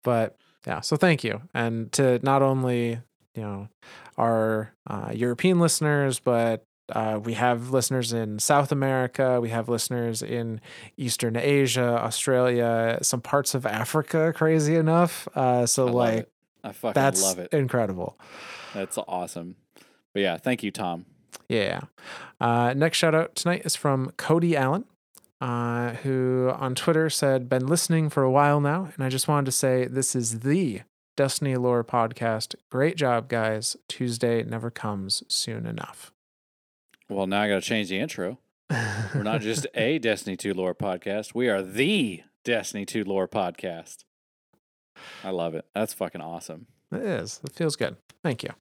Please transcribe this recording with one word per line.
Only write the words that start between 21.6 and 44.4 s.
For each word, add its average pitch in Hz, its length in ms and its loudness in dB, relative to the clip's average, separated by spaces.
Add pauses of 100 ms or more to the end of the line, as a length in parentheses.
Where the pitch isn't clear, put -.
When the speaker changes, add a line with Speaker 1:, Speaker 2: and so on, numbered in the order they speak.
Speaker 1:
Uh, 120 360 2
next 156 220 2
shout 160 160 4
out 160 220 0
tonight - 300 -2
is 160 100 -2
from 131 420 0
Cody 170 380 2
Allen, 143 300 0 (560)
uh, 120 500 -2
who 127 640 0
on 131 180 -4
Twitter 160 360 2
said, 135 400 0
"Been 127 180 2
listening 160 420 2
for 147 140 2
a 131 80 4
while 143 300 6
now, 156 340 0
and 139 80 -4
I 131 60 0
just 131 180 -2
wanted 147 180 2
to 131 60 -2
say 127 340 2
this 127 300 -2
is 113 240 -2
the 139 420 0 (360)
Destiny 135 400 0
Lore 123 260 2
podcast. 113 720 -2 (160)
Great 139 260 0
job, 123 320 0
guys. 110 460 -2 (140)
Tuesday 117 540 0
never 113 280 -6
comes 98 560 -6
soon 113 380 -4
enough." - 460 -10 (960)
Speaker 2:
Well, 98 180 -2
now 101 160 2
I 107 40 0
gotta 98 140 2
change 107 260 -2
the 95 120 -4
intro. 107 400 -6 (760)
We're 104 80 -2
not 110 180 0
just 113 300 -4
Speaker 1:
<laughs> - 40 -12
Speaker 2:
a 123 240 0
Destiny 104 360 -2
two 98 180 -4
Lore 90 220 -2
podcast. 101 580 -6
We 123 160 0
are 98 120 2
the 110 600 0 (200)
Destiny 104 420 -2
two 110 200 -4
Lore 95 240 -2
podcast. 87 720 -6 (1200)